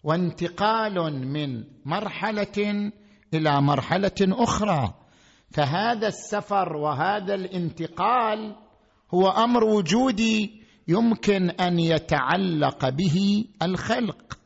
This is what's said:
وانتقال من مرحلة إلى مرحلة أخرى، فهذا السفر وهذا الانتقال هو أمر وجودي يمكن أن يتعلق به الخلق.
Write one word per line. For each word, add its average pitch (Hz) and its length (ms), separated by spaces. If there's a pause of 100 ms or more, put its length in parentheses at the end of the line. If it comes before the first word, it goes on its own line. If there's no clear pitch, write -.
وانتقال 175 1200
من 135 380 (200)
مرحلة 208 1080 (420)
إلى 151 260
مرحلة 143 600
أخرى، 190 760 (560)
فهذا 202 580
السفر 196 680
وهذا 180 580
الانتقال 196 1200 (580)
هو 185 140
أمر 233 360
وجودي 214 1000 (240)
يمكن 202 600
أن 180 280
يتعلق 156 1080
به 190 560 (180)
الخلق. 208 840